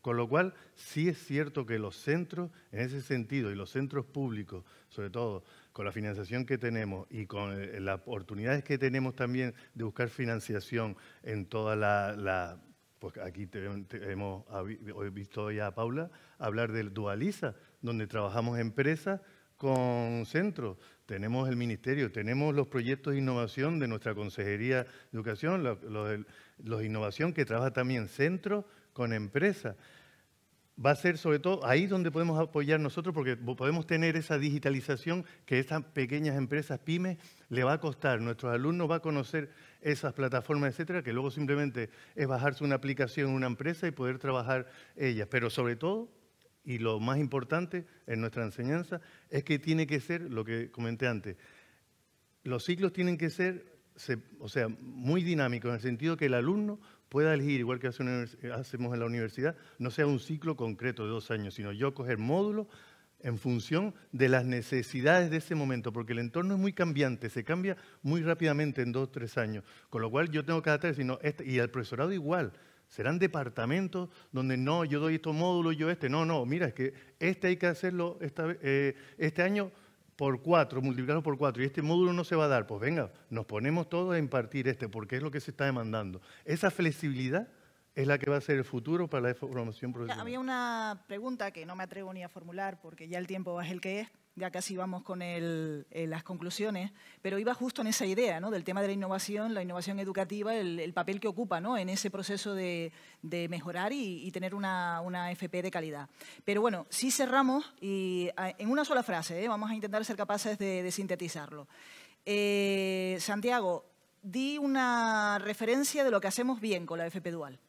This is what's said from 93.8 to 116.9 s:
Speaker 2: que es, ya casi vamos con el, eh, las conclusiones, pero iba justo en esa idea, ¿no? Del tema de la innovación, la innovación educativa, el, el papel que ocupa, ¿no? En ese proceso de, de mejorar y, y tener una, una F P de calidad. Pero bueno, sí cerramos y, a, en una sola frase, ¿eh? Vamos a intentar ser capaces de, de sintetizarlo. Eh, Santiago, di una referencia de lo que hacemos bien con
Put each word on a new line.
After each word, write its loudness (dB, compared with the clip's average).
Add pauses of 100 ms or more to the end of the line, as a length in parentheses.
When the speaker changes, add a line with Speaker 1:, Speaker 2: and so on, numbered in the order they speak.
Speaker 2:
que -4
es, -8 (280)
ya -6
casi -6
vamos -4
con -8
el, -4
eh, -4
las -4
conclusiones, -4 (280)
pero -2
iba 2
justo -2
en 0
esa 2
idea, 2
¿no? -2
Del -2
tema -2
de 2
la 0
innovación, -2
la -2
innovación -4
educativa, -2
el, 0
el -4
papel 0
que -4
ocupa, 0
¿no? 0
En 0
ese -2
proceso -4
de, -2 (300)
de -4
mejorar -2
y, -4
y -6
tener -4
una, -2
una -4
F -6
P -2
de 2
calidad. -4 (360)
Pero 4
bueno, 4
sí 0
cerramos 4
y, 0
a, -2
en -2
una 4
sola 4
frase, -2
¿eh? 0
Vamos -2
a -2
intentar -2
ser -4
capaces 0
de, 0
de -2
sintetizarlo. -4 (580)
Eh, 2
Santiago, 0 (380)
di -2
una 4
referencia 2
de 6
lo 6
que -2
hacemos 0
bien 0
con -4